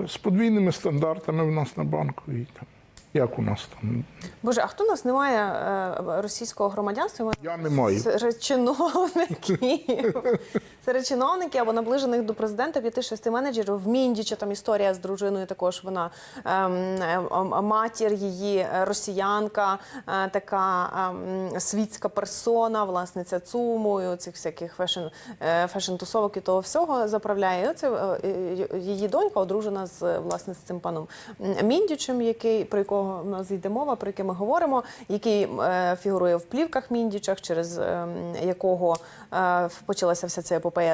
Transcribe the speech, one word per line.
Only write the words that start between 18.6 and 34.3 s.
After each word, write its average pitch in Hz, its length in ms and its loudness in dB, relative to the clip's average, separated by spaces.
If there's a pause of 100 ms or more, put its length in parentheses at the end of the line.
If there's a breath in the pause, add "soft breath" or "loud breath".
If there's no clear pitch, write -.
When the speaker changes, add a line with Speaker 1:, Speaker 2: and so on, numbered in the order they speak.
Speaker 2:
росіянка, 202 920 0 (300 loud breath)
е, 190 200 0
така, 190 640 0 (200)
ем, 185 500 -4
світська 214 480 -2
персона, 226 760 0
власниця 180 560 -4
цуму 220 600 0
і 185 60 -2
оцих 180 280 -6
всяких 170 460 -8
фешн-, 175 300 -2 (300 loud breath)
е, 170 260 2
фешн-тусовок 190 720 -2
і - 20 -6
того 185 200 2
всього 262 480 0
заправляє. 202 560 2
І 240 40 2
оце, 311 220 0 (340)
е, 185 40 0
й-, 185 520 -2
її 196 280 -2
донька 330 320 2
одружена 196 460 -2
з, 175 320 -2
власне, 175 360 -4
з - 40 -18
цим 180 220 -8
паном, 165 280 -6 (320 loud breath)
м, 190 260 0
Міндічем, 277 560 2
який, 226 420 2
про - 140 -2
якого 196 440 0
в 175 80 -6
нас 190 200 -4
йде 196 180 -4
мова, 254 280 0
про 202 120 -6
який 196 160 -4
ми 185 100 -2